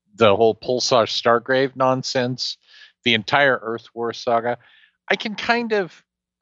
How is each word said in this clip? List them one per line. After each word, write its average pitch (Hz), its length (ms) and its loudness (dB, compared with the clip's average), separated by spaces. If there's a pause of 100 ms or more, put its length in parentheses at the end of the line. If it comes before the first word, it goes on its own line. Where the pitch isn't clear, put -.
(160)
the 104 200 6
whole 110 200 2
Pulsar 123 500 0
Stargrave 127 720 0
nonsense, 131 840 -2 (460)
the 120 100 2
entire 127 480 2
Earth 113 320 -10
War 117 180 -6
saga. 117 460 -2 (500)
I 196 80 0
can 208 200 -8
kind 233 360 -4
of 196 320 -4 (380)